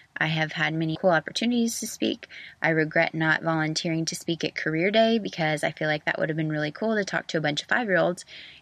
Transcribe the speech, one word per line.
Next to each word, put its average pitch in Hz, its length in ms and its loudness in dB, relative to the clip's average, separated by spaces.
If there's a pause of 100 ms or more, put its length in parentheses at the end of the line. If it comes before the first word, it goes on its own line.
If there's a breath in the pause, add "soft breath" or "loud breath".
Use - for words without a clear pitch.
(160 loud breath)
I 156 120 0
have 156 260 0
had 156 200 0
many 160 220 0
cool 185 140 2
opportunities 226 720 2
to 220 80 -6
speak. - 400 -4 (340 loud breath)
I 160 80 2
regret 160 440 2
not 160 300 2
volunteering 160 640 0
to - 100 -4
speak - 280 -4
at - 120 -4
Career 160 340 0
Day 226 300 4
because 160 440 -2
I 160 80 0
feel 156 160 -4
like 156 180 -2
that - 120 0
would - 120 0
have 156 80 -2
been 156 140 0
really 151 200 -2
cool 220 240 -2
to 208 80 0
talk - 240 -4
to - 100 -2
a 160 40 2
bunch 147 200 -2
of - 60 -18
five-year-olds 180 580 2 (360 loud breath)